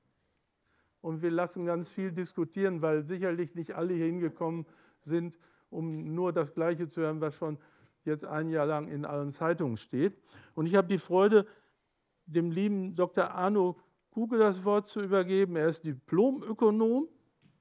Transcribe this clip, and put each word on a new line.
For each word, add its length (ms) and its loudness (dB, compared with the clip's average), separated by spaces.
und 220 -8
wir 100 0
lassen 340 -2
ganz 220 -2
viel 240 -6
diskutieren, 680 -2
weil 240 2
sicherlich 500 -4
nicht 200 -8
alle 180 -2
hier 140 0
hingekommen 580 -4
sind, 400 -4
um 440 -6
nur 200 0
das 200 -2
Gleiche 360 0
zu 100 -8
hören, 220 -2
was 140 -2
schon 220 -6
jetzt 220 -4
ein 240 -4
Jahr 160 2
lang 240 -2
in 160 -6
allen 260 -6
Zeitungen 460 -2
steht. 400 -2
Und 100 -2
ich 100 2
habe 140 4
die 80 2
Freude, 500 4
dem 260 0
lieben 440 -2
Doktor 360 0
Arno 480 2
Kuge 260 -2
das 280 4
Wort 240 2
zu 120 -6
übergeben. 540 2
Er 120 2
ist 180 -2
Diplomökonom, 1200 2